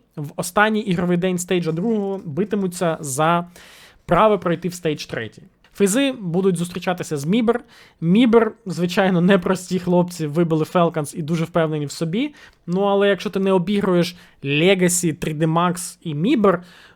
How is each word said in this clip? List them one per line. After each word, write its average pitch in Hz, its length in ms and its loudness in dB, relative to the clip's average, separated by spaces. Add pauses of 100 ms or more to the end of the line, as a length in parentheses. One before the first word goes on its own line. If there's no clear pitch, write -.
(160)
в 151 200 -12
останній 214 440 0
ігровий 175 360 0
день 180 220 -2
стейджа 175 340 -2
другого 196 520 -4
битимуться 180 760 -4
за 160 480 0 (580)
право 202 320 4
пройти 175 300 -2
в 175 60 -6
стейдж 151 300 -6
третій. - 380 -10 (320)
Фейзи 240 380 2
будуть 190 440 0
зустрічатися 175 600 -6
з 139 80 -6
Мібер. 220 400 0 (360)
Мібер, 220 520 4 (140)
звичайно, 180 540 0
непрості 185 580 2
хлопці, 175 480 0
вибили 160 380 0
Falcons 165 520 -2
і 170 60 -6
дуже 160 220 -2
впевнені 156 420 -2
в 139 40 -10
собі. 220 440 -4 (320)
Ну, 175 160 -2
але 202 260 2
якщо 196 220 0
ти 190 100 -2
не 190 120 2
обігруєш 185 640 2 (280)
Legacy, 175 720 2
три 156 200 -6
Д 156 120 0
Max 175 560 -2
і 160 120 -8
Мібер, 190 480 2 (340)